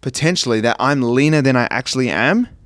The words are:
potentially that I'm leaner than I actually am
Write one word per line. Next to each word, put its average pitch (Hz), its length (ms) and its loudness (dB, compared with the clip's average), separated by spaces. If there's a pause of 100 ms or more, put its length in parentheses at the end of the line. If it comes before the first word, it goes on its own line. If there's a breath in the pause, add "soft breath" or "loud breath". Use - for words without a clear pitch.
potentially 135 600 -2
that 117 180 0
I'm 135 220 0
leaner 143 380 2
than 131 160 2
I 120 140 0
actually 127 400 -4
am 147 380 2 (160)